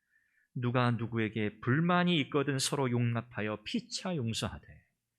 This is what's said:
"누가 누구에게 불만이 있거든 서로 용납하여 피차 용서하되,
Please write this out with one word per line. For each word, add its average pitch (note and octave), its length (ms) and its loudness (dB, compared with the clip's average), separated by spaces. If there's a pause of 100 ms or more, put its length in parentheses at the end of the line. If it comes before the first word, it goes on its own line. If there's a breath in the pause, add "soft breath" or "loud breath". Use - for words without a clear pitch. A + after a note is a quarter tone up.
(540)
"누가 B2 380 2
누구에게 A2 720 -2
불만이 F3 600 4
있거든 C#3 380 0
서로 C3+ 320 0
용납하여 A#2 720 -2
피차 - 540 -6
용서하되, A2+ 500 -4 (520)